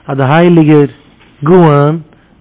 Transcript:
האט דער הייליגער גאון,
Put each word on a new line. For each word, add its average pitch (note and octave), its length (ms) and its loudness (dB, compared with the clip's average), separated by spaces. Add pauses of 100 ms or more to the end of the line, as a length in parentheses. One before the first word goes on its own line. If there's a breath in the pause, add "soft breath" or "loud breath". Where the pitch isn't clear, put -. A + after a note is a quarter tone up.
האט C#3+ 100 -10
דער C3+ 140 -4
הייליגער D#3 580 2 (540)
גאון, D#3 560 0 (420 soft breath)